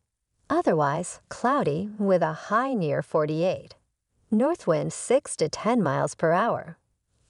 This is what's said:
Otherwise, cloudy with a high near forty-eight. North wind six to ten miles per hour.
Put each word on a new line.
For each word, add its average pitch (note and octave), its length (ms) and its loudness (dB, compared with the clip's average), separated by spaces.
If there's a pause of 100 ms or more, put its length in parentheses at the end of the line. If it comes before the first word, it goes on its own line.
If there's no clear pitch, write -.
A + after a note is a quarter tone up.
(500)
Otherwise, E3+ 680 0 (100)
cloudy G#3 640 0
with G3 240 4
a D#3 140 0 (160)
high B3+ 240 0
near D3 260 0
forty-eight. D#3 760 -2 (540)
North C4+ 360 0
wind D#3 260 0
six - 440 -2
to D#3+ 120 0
ten A3 340 0
miles C#3+ 320 0
per E3 180 0
hour. F3 440 0 (540)